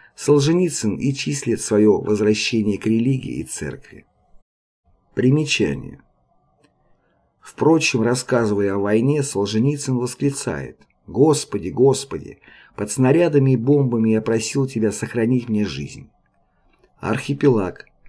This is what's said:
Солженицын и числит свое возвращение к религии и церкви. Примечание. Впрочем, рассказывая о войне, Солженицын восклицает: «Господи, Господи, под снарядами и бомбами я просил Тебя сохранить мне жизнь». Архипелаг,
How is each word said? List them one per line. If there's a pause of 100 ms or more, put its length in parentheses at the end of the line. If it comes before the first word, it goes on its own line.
(160)
Солженицын
и
числит
свое
возвращение
к
религии
и
церкви. (1120)
Примечание. (1400)
Впрочем,
рассказывая
о
войне,
Солженицын
восклицает: (200)
«Господи,
Господи, (360)
под
снарядами
и
бомбами
я
просил
Тебя
сохранить
мне
жизнь». (880)
Архипелаг, (220)